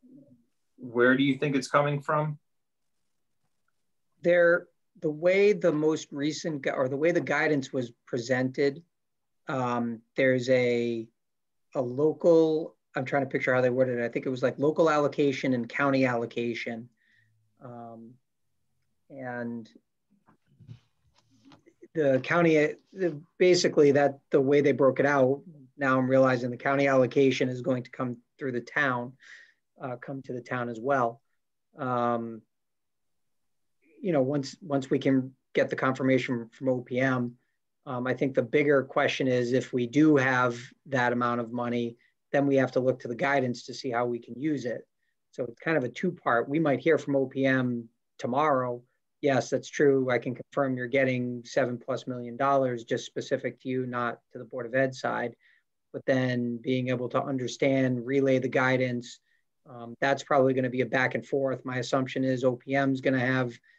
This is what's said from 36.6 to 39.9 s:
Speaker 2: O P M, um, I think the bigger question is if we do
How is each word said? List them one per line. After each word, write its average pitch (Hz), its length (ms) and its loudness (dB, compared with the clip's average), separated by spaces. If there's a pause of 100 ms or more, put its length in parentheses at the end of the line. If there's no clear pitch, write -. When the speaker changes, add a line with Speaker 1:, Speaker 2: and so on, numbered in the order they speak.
Speaker 2:
O 127 120 0
P 127 200 -6
M, 127 360 -2 (480)
um, 127 220 -8
I 127 80 0
think 135 200 -2
the 131 80 2
bigger 139 420 2
question 135 440 0
is 123 240 0
if 127 200 0
we 123 140 0
do 147 300 6